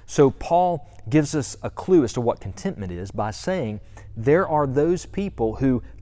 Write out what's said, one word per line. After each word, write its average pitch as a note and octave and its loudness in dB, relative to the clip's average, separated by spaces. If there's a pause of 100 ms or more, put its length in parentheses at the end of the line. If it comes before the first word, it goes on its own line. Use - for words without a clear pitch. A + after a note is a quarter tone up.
So C#3 6
Paul F3 0 (200)
gives D3 2
us C#3+ -4
a A2 -6
clue F3+ 4
as A2 -2
to B2+ -4
what A#2 0
contentment G2 -8
is F#2 -8
by G#2 -4
saying A#2 -4 (360)
there D3 4
are D3+ 0
those D3+ 2
people A#2 -4
who C3 2 (200)